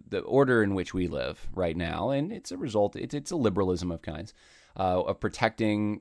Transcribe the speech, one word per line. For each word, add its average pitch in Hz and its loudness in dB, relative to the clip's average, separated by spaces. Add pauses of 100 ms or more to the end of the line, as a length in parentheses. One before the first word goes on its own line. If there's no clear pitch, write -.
the 98 -4
order 127 4
in 98 2
which 92 -2
we 90 0
live 71 -4
right 85 0
now, 82 -2
and 147 -2
it's - -12
a - -8
result, 107 0
it's, - -8
it's 143 -6
a 180 -4
liberalism 92 2
of 82 -8
kinds, 82 -10 (440)
uh, 92 2
of - -2
protecting, 107 0